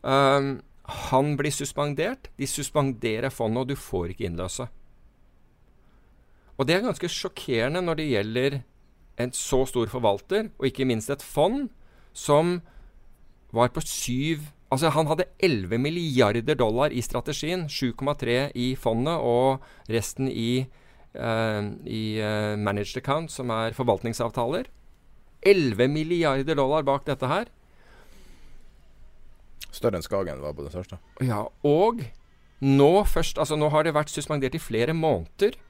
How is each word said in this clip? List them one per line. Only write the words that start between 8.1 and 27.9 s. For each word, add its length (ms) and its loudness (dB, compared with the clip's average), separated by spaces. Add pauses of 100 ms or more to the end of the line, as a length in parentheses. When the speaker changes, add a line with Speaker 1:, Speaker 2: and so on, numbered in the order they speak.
Speaker 1:
gjelder 480 0 (600)
en 140 -2
så 340 0
stor 220 0
forvalter, 680 0
og 100 0
ikke 180 -2
minst 240 0
et 120 -4
fond 460 0 (440)
som 460 2 (960)
var 160 4
på 160 -6
syv 600 -4 (260)
altså, 180 2
han 160 2
hadde 300 0
elleve 400 2
milliarder 800 2
dollar 340 2
i 140 -2
strategien, 640 -4
sju 260 -2
komma 220 -2
tre 400 0
i 160 0
fondet 480 0
og 400 2 (260)
resten 400 -2
i, 380 0 (480)
eh, 480 -2 (240)
i, 180 -4 (140)
eh, 400 -2
managed 420 -2
account, 320 -2
som 220 -4
er 240 -2
forvaltningsavtaler. 880 0 (760)
Elleve 440 6
milliarder 680 2
dollar 240 2
bak 240 0
dette 240 -2
her. 180 -2 (2250)